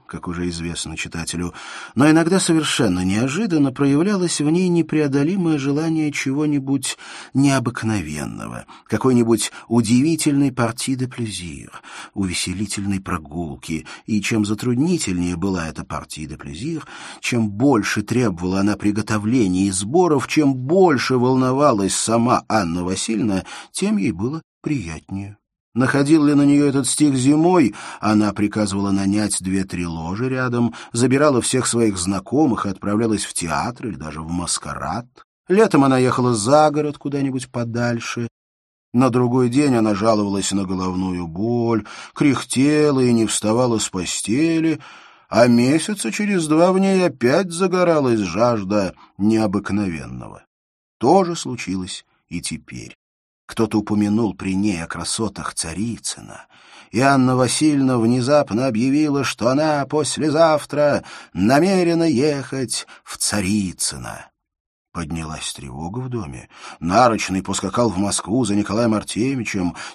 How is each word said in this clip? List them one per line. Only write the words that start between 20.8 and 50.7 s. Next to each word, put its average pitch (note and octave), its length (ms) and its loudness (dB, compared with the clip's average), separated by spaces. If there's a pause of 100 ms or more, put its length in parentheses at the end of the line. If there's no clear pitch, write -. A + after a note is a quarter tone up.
волновалась B2+ 760 2
сама A#2 560 2
Анна F2+ 340 0
Васильевна, G2 640 -2 (260)
тем G#3 260 0
ей E3+ 140 0
было A#2+ 300 -4 (220)
приятнее. G2+ 720 -6 (400)
Находил C#3 500 4
ли D3 80 4
на C#3+ 80 6
неё C#3+ 240 6
этот C3+ 220 0
стих D3 280 2
зимой, D3 600 4 (260)
она G#2+ 320 2
приказывала G2+ 560 -2
нанять G2 500 0
две-три F#2 460 -4
ложи F2 420 -6
рядом, B2 460 0 (200)
забирала C3 480 4
всех B2+ 260 0
своих A2+ 280 2
знакомых G2+ 680 0
и G2+ 40 -4
отправлялась G#2 540 -2
в - 120 -10
театр F2 500 -6
или G2 100 -8
даже D2+ 240 -12
в D#2+ 120 -10
маскарад. F2 760 -6 (420)
Летом F3+ 360 6
она C3 160 4
ехала B2 340 2
за C#3+ 380 4
город D3 260 -2
куда-нибудь C3+ 540 -6
подальше. A#2+ 760 -4 (640)
На B2 180 4
другой B2 380 2
день C3+ 260 2
она G#2+ 180 2
жаловалась G2+ 580 0
на G2 140 -2
головную F#2 640 -4
боль, A2+ 580 0 (300)
кряхтела C#3+ 840 2
и B2 120 4
не A2+ 140 4
вставала A2+ 500 2
с - 120 -4
постели, D3+ 880 -2 (500)
а A#2 160 6
месяца D3 640 2
через F#3+ 360 -2
два E3 260 4
в F#3+ 60 2
ней F#3+ 260 2
опять D#3 460 0
загоралась E3 720 2
жажда G2 760 0 (240)
необыкновенного. F#2+ 1300 -2 (520)